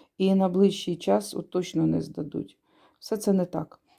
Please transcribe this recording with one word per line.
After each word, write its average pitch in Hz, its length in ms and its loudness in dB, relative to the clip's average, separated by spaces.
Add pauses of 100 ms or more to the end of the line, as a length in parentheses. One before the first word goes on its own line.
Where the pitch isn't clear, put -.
(180)
І 190 160 4
на 190 140 4
ближчий 190 480 2
час 202 380 0
от 185 160 -8
точно 165 360 0
не 160 140 0
здадуть. - 580 -10 (400)
Все - 180 -6
це 202 160 0
не 185 140 2
так. - 340 -10 (180)